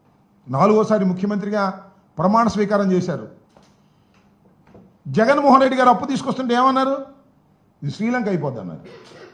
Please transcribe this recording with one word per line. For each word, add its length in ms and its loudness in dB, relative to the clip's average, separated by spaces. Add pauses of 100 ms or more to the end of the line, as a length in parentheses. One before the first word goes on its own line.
(460)
నాలుగోసారి 580 2
ముఖ్యమంత్రిగా 580 -2 (560)
ప్రమాణ 300 2
స్వీకారం 440 0
చేశారు. 340 -4 (1800)
జగన్మోహన్ 520 4
రెడ్డి 180 2
గారు 100 4
అప్పు 180 2
తీసుకొస్తుంటే 480 -4
ఏమన్నారు? 520 0 (760)
"ఇది 100 -8
శ్రీలంక 360 -4
అయిపోద్ది" 320 -4
అన్నారు, 220 -14 (520)